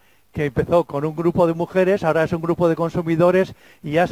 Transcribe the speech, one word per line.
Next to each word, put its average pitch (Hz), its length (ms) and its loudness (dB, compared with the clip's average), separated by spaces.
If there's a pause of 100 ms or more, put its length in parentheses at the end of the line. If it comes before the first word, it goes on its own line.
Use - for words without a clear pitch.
(320)
que 147 140 -4
empezó 156 380 0
con 143 200 -6
un 156 120 -6
grupo 170 300 2
de 165 80 0
mujeres, 185 500 0
ahora 160 180 2
es 156 100 -2
un 165 100 -4
grupo 170 260 0
de 165 80 2
consumidores 170 800 0 (280)
y 151 160 -2
ha 175 140 2